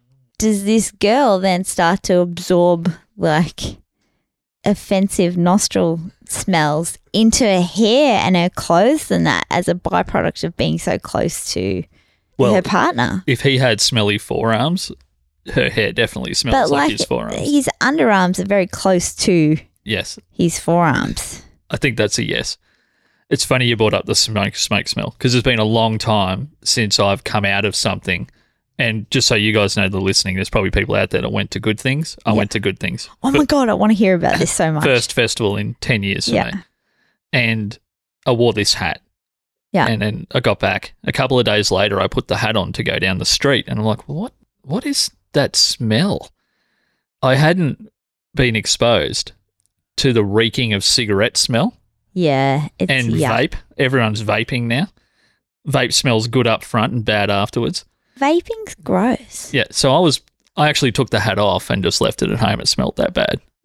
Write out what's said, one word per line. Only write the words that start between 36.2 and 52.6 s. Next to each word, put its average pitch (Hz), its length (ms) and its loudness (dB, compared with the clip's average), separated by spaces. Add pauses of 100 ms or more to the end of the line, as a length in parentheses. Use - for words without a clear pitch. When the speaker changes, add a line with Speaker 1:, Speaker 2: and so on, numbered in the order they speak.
Speaker 2:
for - 60 0
Speaker 1:
Yeah. - 180 0
Speaker 2:
me. 196 80 -8 (720)
And 113 460 0 (480)
I 131 60 4
wore 117 200 4
this - 220 0
hat. - 260 -4 (720)
Speaker 1:
Yeah. 165 140 2
Speaker 2:
And 110 160 -2
then 104 300 -4
I 127 80 0
got 107 180 0
back. 98 360 -2 (100)
A - 80 -4
couple 131 260 0
of 120 60 2
days 104 260 0
later, 98 300 2
I 95 80 0
put - 200 -4
the 104 100 -2
hat 110 180 -2
on 98 160 -2
to - 100 -6
go - 160 -4
down 92 200 -2
the - 60 -6
street. - 440 0
And 120 100 -4
I'm 107 80 -2
like, - 220 -2
"What? 170 240 -8 (300)
What 165 240 -6
is - 240 -2 (240)
that 143 220 0
smell?" 120 720 0 (920)
I 131 140 4
hadn't 156 540 0 (440)
been 123 220 2
exposed 104 760 0 (680)
to 135 140 2
the 113 120 2
reeking 110 480 0
of 95 100 0
cigarette 107 540 0
smell 135 380 0 (380)
Speaker 1:
Yeah, 139 540 0 (140)